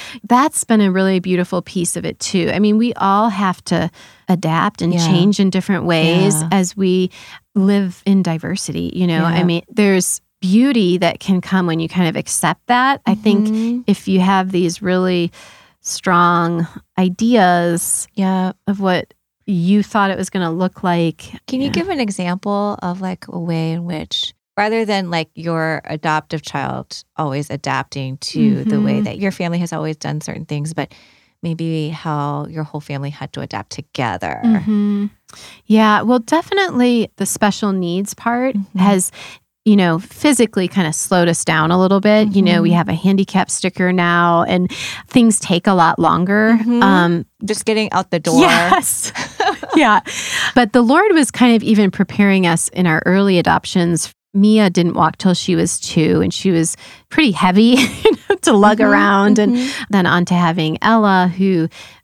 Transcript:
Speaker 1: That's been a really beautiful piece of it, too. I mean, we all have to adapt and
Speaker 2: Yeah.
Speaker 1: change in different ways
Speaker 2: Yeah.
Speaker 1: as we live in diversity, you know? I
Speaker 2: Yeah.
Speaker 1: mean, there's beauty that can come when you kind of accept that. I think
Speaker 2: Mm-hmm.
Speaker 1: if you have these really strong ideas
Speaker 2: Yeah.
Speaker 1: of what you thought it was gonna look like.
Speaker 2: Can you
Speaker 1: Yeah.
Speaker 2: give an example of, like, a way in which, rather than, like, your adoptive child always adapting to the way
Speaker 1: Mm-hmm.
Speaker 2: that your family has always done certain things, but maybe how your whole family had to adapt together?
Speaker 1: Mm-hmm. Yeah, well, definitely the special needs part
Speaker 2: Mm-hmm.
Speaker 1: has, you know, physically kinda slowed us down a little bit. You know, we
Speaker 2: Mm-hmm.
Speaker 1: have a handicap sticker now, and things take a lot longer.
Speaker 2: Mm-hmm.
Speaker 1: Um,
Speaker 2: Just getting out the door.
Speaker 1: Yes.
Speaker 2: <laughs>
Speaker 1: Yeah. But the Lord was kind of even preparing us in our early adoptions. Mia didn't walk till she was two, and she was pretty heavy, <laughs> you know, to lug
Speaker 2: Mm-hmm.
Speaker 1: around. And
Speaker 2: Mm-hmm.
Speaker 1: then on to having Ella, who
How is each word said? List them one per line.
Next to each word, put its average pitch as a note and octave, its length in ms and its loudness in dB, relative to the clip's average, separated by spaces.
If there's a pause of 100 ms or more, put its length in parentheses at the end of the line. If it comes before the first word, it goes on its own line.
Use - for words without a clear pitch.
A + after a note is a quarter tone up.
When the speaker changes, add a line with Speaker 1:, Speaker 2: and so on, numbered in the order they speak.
(260)
Speaker 1:
That's C4 380 2
been A3 180 2
a G3 100 2
really F#3+ 280 2
beautiful F3+ 420 -2
piece - 340 -6
of F3 80 -8
it, - 160 -8
too. F3 340 -2
I - 60 -4
mean, G#3+ 180 2
we A#3 160 0
all G3+ 360 0
have F#3+ 360 -4
to E3+ 240 -2 (380)
adapt E3 540 0
and E3+ 120 0
Speaker 2:
Yeah. E3+ 120 0
Speaker 1:
change F#3 340 2
in F#3+ 100 2
different F#3 340 -2
ways E3+ 560 2
Speaker 2:
Yeah. E3 120 -4
Speaker 1:
as F#3 240 0
we F#3 340 0 (440)
live G3 520 0
in G3 160 4
diversity, E3 720 -4
you F3+ 120 -2
know? E3 180 0
I E3+ 140 0
Speaker 2:
Yeah. F3+ 60 2
Speaker 1:
mean, E3+ 240 0
there's G3 540 0 (180)
beauty G#3 580 2
that E3+ 220 -2
can F#3 220 0
come F#3 240 0
when E3 140 -2
you D#3+ 80 -4
kind F3+ 200 0
of D#3+ 80 -4
accept D3+ 520 -4
that. B3+ 380 0
I - 80 2
think G#3+ 340 0
Speaker 2:
Mm-hmm. A3+ 380 -2
Speaker 1:
if - 220 -2
you F#3+ 120 2
have F#3 320 0
these F3 280 -2
really F#3 500 -2 (520)
strong E3+ 840 0 (320)
ideas F3+ 1160 0
Speaker 2:
Yeah. F#3+ 380 -2 (140)
Speaker 1:
of G3+ 140 -4
what F#3 320 -2 (340)
you F#3+ 360 2
thought G3 280 0
it F#3 80 -4
was F#3 120 -6
gonna F3+ 220 -4
look F#3 320 -4
like. E3+ 480 -2 (140)
Speaker 2:
Can C4 140 -4
you C#4 60 -2
Speaker 1:
Yeah. G#3+ 60 -6
Speaker 2:
give E4+ 160 -4
an E4 120 -2
example G3+ 800 -4
of, F3+ 200 -6
like, F#3 280 -10
a - 100 -10
way E3 340 -4
in E3+ 120 -6
which, - 480 -8 (240)
rather A3 280 -2
than, G3 260 -4
like, E3 240 -4
your D#3+ 500 -4
adoptive D#3 580 -4
child C3 600 -8 (140)
always D3 340 -6
adapting C3+ 680 -6
to - 460 -2
the - 160 0
way - 140 0
Speaker 1:
Mm-hmm. G#3+ 100 -2
Speaker 2:
that - 140 -8
your F#3+ 140 -2
family E3+ 260 -4
has E3+ 140 -4
always D#3 240 -6
done D3+ 240 -8
certain D#3+ 260 -10
things, D3 260 -6
but D3+ 200 -8 (500)
maybe E3 460 -6
how D3 600 -6
your D#3 140 -10
whole D3+ 180 -12
family C#3+ 300 -10
had C#3 220 -14
to C#3 80 -12
adapt A2 320 -10
together? F#2 720 -6
Speaker 1:
Mm-hmm. G#3 600 0 (600)
Yeah, G#3+ 360 4
well, A#3+ 180 2
definitely B3 960 0
the G3 100 -4
special G3+ 460 -2
needs F#3 420 -4
part B3 400 -4
Speaker 2:
Mm-hmm. G3 240 -6
Speaker 1:
has, F#3 320 2 (540)
you G#3 120 4
know, E3+ 220 4
physically A3 720 0
kinda E3+ 240 -2
slowed F3 360 0
us E3 160 -2
down D#3+ 280 0
a F3+ 80 4
little F#3+ 200 4
bit. G#3+ 360 4
You G3 60 4
know, F3 200 4
we E3 80 2
Speaker 2:
Mm-hmm. E3+ 80 4
Speaker 1:
have E3+ 100 0
a F3+ 60 -4
handicap F#3+ 560 0
sticker F3+ 420 -2
now, F3 500 2
and F3+ 280 0 (380)
things A#3 320 2
take F3 260 -2
a G#3 60 2
lot E3 260 4
longer. G3 640 2
Speaker 2:
Mm-hmm. A#3 220 0
Speaker 1:
Um, F3 440 2 (180)
Speaker 2:
Just G#3 200 -6
getting A3 280 -2
out F#3+ 180 -4
the F3 100 -2
door. E3+ 200 2
Speaker 1:
Yes. - 760 2
Speaker 2:
<laughs> - 60 -10 (520)
Speaker 1:
Yeah. B3+ 260 4 (540)
But A#3+ 200 2
the B3 80 6
Lord E4+ 300 4
was D4+ 180 2
kind A#3+ 260 4
of G#3 60 0
even G3+ 280 2
preparing F#3+ 560 2
us E3 220 0
in F3+ 180 -2
our D#3+ 200 0
early F#3+ 320 2
adoptions. E3+ 720 0 (220)
Mia G#3 340 4
didn't F3 260 0
walk E3+ 220 0
till F#3+ 160 2
she F3 240 -2
was E3 240 -2
two, E3 400 0
and F#3 140 -2
she - 160 -2
was E3 260 0 (320)
pretty D#4 240 2
heavy, F3+ 300 4
<laughs> B3 420 2
you A4 60 6 (180)
know, G4+ 140 0
to D4+ 100 2
lug G#3 260 4
Speaker 2:
Mm-hmm. G#3+ 120 2
Speaker 1:
around. G3+ 480 4
And G#3 180 2
Speaker 2:
Mm-hmm. B3+ 340 -6
Speaker 1:
then G3 160 2
on F3 200 2
to F3+ 80 -2
having E3 480 0
Ella, G3 560 2
who F#3 300 2 (360)